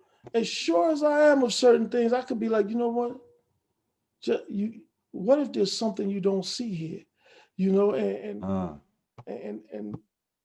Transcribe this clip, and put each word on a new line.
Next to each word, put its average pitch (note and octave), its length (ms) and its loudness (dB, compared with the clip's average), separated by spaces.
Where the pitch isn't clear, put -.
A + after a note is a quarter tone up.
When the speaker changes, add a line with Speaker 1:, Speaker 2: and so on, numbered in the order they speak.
Speaker 1:
As A3+ 140 0
sure E4+ 440 2
as D4 120 0
I D4+ 280 4
am C#4 120 4
of A3+ 100 0
certain A#3 360 4
things, A#3 240 2
I B3+ 80 0
could B3 180 -6
be A3 100 -2
like, G#3+ 200 2
"You A3 60 -6
know A#3+ 140 0
what? A#3+ 280 -4
Ju-, A#3 280 -2
you, G#3+ 320 -4
what A3 280 2
if B3 140 -4
there's G3+ 240 0
something G#3 320 -2
you G3+ 120 -4
don't F#3+ 240 0
see A#3 280 -6
here?" E3 280 -8
You F#3+ 160 2
know, G3+ 220 4
and, G3+ 240 -2
and, G#3 260 -10
Speaker 2:
Uh. - 300 -4
Speaker 1:
and, G#2 340 -12
and G#2+ 220 -10